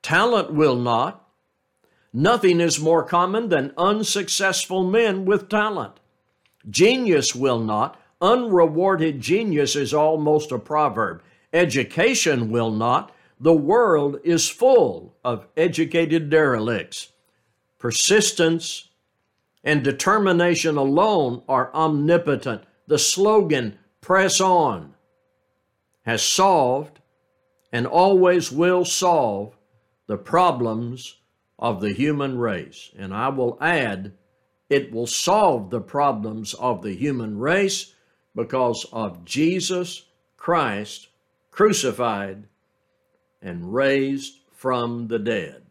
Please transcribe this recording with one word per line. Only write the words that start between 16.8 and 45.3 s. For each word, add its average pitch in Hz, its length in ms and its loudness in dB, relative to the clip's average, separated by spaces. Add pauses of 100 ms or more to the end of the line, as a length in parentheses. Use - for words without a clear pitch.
Persistence 165 1120 0 (760)
and 147 200 0
determination 175 920 2
alone 143 720 0
are 131 280 -2
omnipotent. 147 880 0 (240)
The 147 100 2
slogan, 180 800 2 (240)
"Press 190 400 2
on," 139 540 0 (1080)
has 113 200 -2
solved 151 760 0 (720)
and 120 140 -2
always 185 680 4
will 180 340 2
solve 123 680 0 (520)
the 104 100 -6
problems 123 1000 -2 (420)
of 107 220 -4
the 104 100 -2
human 135 480 -2
race. 104 580 -6
And 98 160 -12
I 117 160 -4
will 127 300 -4
add, 113 540 -4 (560)
it 139 220 0
will 117 160 -6
solve 165 600 0
the 113 120 -6
problems 110 760 -4
of 120 260 -4
the 101 120 -8
human 113 440 -6
race 190 560 -2 (400)
because 120 600 -4
of 95 320 -10
Jesus 175 800 -4 (320)
Christ 113 720 -4 (420)
crucified 110 960 -2 (920)
and 90 320 -12
raised 135 680 -2 (120)
from 120 560 -4
the 113 120 -4
dead. 101 520 -6